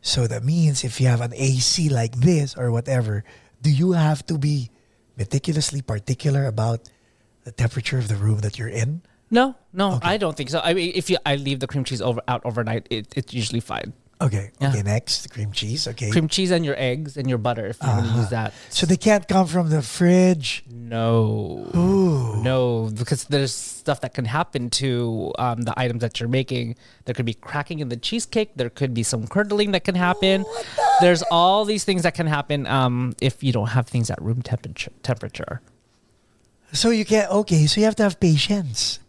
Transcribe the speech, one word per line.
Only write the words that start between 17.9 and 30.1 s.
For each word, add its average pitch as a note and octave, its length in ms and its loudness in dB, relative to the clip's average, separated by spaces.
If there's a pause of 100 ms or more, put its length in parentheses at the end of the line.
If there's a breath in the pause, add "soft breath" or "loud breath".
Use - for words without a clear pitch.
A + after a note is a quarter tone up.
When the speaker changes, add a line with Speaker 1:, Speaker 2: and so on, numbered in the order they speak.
Speaker 2:
gonna G2 160 2
Speaker 1:
Uh-huh. A#2 160 2
Speaker 2:
use G2 80 -4
that. A2 220 -4 (180 loud breath)
Speaker 1:
So - 160 0
they F3+ 80 4
can't G#3 320 2
come F#3+ 180 4
from E3 220 0
the D3+ 160 2
fridge? F3 880 2
Speaker 2:
No. A2+ 1040 0
Speaker 1:
Ooh. E3+ 640 2
Speaker 2:
No, B2 560 0
because A#2+ 320 -4
there's C#3 240 0
stuff - 480 -6
that - 160 -8
can C3 80 -4
happen B2 460 -4 (100)
to, A#2+ 580 -2
um, A#2+ 300 -2
the - 80 -4
items A#2+ 240 -2
that A#2 200 -4
you're A#2 120 -4
making. B2 440 -2 (280 soft breath)
There B2+ 100 -6
could A#2+ 140 -2
be A2+ 80 -4
cracking D3 480 -8
in B2+ 80 -8
the A#2+ 80 -8
cheesecake. - 560 -4
There A#2+ 160 -2
could C3 240 -2
be A#2 80 0
some A2 240 -4
curdling G#3 480 0
that - 80 -2
can F#3 100 0
happen. F3+ 540 2